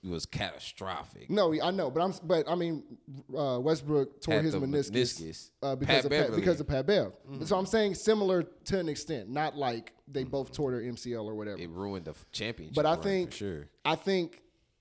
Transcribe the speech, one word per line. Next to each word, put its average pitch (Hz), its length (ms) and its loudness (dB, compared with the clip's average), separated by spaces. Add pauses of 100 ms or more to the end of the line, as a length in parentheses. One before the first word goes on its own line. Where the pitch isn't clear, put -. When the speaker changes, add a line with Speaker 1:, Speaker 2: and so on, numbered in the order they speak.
Speaker 1:
was 87 220 -4
catastrophic. 85 1000 -8
Speaker 2:
No, 185 320 4
I 170 120 2
know, 175 180 0
but 160 120 0
I'm 190 80 2
s-, 180 100 -8
but, 165 280 2
I 165 60 0
mean, 170 300 -2 (520)
uh, 135 240 2
Westbrook 147 600 2
tore - 140 2
Speaker 1:
Had 156 80 4
Speaker 2:
his 156 100 2
Speaker 1:
the - 60 0
Speaker 2:
meniscus, 139 320 0
Speaker 1:
meniscus. 101 580 -2 (100)
Speaker 2:
uh, 135 140 -2
because 139 220 2
Speaker 1:
Pat 131 80 4
Speaker 2:
of 143 80 0
Pat, 151 80 6
Speaker 1:
Beverly. 123 200 2
Speaker 2:
because 170 200 4
of 147 80 -6
Pat 135 180 0
Bev. 156 260 4 (160)
Speaker 1:
Mm-hmm. 135 160 -8
Speaker 2:
So 185 140 2
I'm 190 80 0
saying 202 300 2
similar 190 480 4
to - 340 -4
an 170 100 0
extent, 131 400 -6
not 147 280 -2
like 120 340 -2 (160)
they 139 160 -4
both 127 260 -4
Speaker 1:
Mm-hmm. - 60 -14
Speaker 2:
tore 139 160 0
their 120 120 -2
M 120 160 -6
C 120 160 -4
L 110 140 -4
or 110 60 -4
whatever. 104 240 -4
Speaker 1:
It 87 120 -8
ruined 95 340 -6
the 76 60 -8
f-, - 200 -14
championship 104 460 -6
Speaker 2:
But 156 100 4
I 156 40 4
Speaker 1:
run 170 80 2
for 160 100 -8
Speaker 2:
think, 185 240 0
Speaker 1:
sure. 85 360 -6 (180)
Speaker 2:
I 156 100 2
think 185 460 -2 (380)